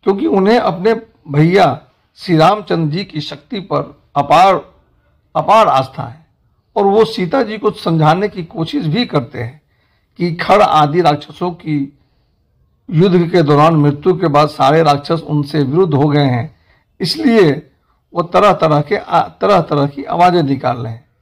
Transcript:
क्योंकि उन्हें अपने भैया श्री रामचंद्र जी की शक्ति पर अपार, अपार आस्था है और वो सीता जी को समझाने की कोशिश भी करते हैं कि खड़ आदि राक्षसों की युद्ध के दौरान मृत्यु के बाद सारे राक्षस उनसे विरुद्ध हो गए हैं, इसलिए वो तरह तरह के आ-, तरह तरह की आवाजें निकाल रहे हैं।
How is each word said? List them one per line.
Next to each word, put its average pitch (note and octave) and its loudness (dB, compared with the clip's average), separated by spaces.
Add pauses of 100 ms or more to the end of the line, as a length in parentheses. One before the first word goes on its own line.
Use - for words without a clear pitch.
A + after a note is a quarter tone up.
क्योंकि G3+ -2
उन्हें G#3 2
अपने G#3 0 (340)
भैया D#3 2 (360)
श्री E3+ -2
रामचंद्र E3 0
जी G3 -6
की D#3 -10
शक्ति - -12
पर - -8 (160)
अपार, E3 4 (840)
अपार F3+ 2
आस्था C3+ -2
है C3 -16 (500)
और G3+ 0
वो G3+ 4
सीता G3 -4
जी G#3+ -6
को G#3 -2
समझाने E3 0
की F3+ -10
कोशिश E3 -6
भी G3 -2
करते A#2+ -6
हैं A#2+ -14 (560)
कि E3+ -4
खड़ F#3+ 2
आदि D#3 2
राक्षसों F3 -2
की D3+ -8 (920)
युद्ध F3 2
के F3 2
दौरान D3 4
मृत्यु D3 0
के E3+ -2
बाद D3 2
सारे D3 0
राक्षस D3 0
उनसे D3 -2
विरुद्ध D3+ 0
हो C#3+ 2
गए D3 2
हैं, A#2 -4 (440)
इसलिए G3+ 0 (440)
वो E3+ -4
तरह F#3 2
तरह D#3 2
के G3+ -2
आ-, - -2
तरह F#3+ 0
तरह C#3+ -2
की - -8
आवाजें F3 2
निकाल C3 -2
रहे A#2+ -10
हैं। - -18 (120)